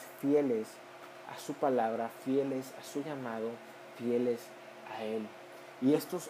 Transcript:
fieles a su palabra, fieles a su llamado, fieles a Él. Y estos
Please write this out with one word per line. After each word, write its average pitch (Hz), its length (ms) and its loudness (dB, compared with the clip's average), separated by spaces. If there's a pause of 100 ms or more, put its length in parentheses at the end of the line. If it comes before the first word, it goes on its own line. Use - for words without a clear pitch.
(220)
fieles 139 460 6 (640)
a - 40 -10
su - 160 -6
palabra, 113 560 4 (140)
fieles 131 560 2
a - 40 -12
su 143 200 -4
llamado, 123 460 -4 (480)
fieles 120 440 4 (560)
a 110 60 -4
Él. 110 240 -2 (540)
Y 131 120 8
estos 160 360 0